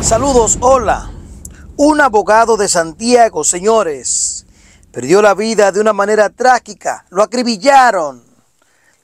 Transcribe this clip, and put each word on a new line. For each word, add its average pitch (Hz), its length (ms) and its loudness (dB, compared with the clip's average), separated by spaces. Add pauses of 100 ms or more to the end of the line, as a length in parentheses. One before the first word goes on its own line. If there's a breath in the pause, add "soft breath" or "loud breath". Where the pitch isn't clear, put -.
Saludos, 233 540 0
hola. 233 500 0 (640 loud breath)
Un 294 240 2
abogado 226 560 2
de 202 140 -2
Santiago, 190 720 0
señores, 175 1000 -4 (440 soft breath)
perdió 139 320 0
la 208 120 4
vida 202 400 0
de 202 80 -2
una 214 100 2
manera 202 380 0
trágica. 214 800 -4
Lo 180 120 -4
acribillaron, 220 1000 0 (800)